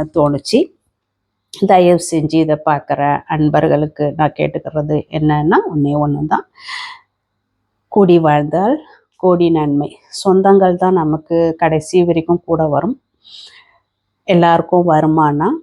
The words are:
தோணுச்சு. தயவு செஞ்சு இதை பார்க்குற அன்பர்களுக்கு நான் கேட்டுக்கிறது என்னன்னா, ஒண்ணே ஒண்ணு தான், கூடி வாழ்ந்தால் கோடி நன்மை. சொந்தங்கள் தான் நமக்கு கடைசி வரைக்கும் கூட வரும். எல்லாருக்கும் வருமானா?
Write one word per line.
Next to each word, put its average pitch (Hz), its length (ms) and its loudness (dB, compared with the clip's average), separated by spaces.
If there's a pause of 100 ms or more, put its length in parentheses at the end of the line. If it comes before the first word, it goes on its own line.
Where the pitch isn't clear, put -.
(120)
தோணுச்சு. 147 480 0 (920)
தயவு 180 500 2
செஞ்சு 156 360 -4
இதை 160 260 0
பார்க்குற 147 360 -2 (260)
அன்பர்களுக்கு 151 760 -2 (120)
நான் 156 200 -2
கேட்டுக்கிறது 151 600 -4 (120)
என்னன்னா, 151 580 0
ஒண்ணே 147 280 -2
ஒண்ணு 147 320 -2
தான், - 180 -4 (1500)
கூடி 175 260 4
வாழ்ந்தால் 156 580 0 (440)
கோடி 175 300 2
நன்மை. 147 400 -2 (220)
சொந்தங்கள் 190 640 2
தான் 185 240 0
நமக்கு 156 380 -4 (180)
கடைசி 160 480 0
வரைக்கும் 170 400 -2
கூட 165 240 -2
வரும். 151 280 -2 (1300)
எல்லாருக்கும் 170 580 2
வருமானா? 156 640 2 (140)